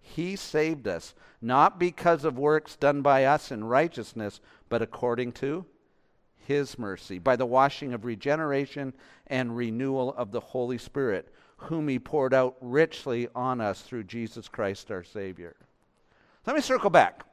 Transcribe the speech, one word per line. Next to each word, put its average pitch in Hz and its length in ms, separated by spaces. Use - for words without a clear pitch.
he 180 340
saved 156 500
us, 87 280
not 143 380
because 170 460
of 131 120
works 151 380
done 143 260
by 135 220
us 143 300
in 107 100
righteousness, 117 760
but 113 140
according 120 500
to 151 340
his 143 420
mercy, 98 420
by 123 180
the 127 80
washing 131 480
of 110 100
regeneration 139 880
and 127 280
renewal 127 600
of 113 180
the 113 80
Holy 127 360
Spirit, 110 560
whom 156 320
he 127 120
poured 131 340
out 127 260
richly 127 760
on 123 280
us 101 200
through 117 220
Jesus 110 460
Christ 101 420
our 90 140
Savior." 90 500
Let 277 120
me 285 40
circle 247 280
back. 139 440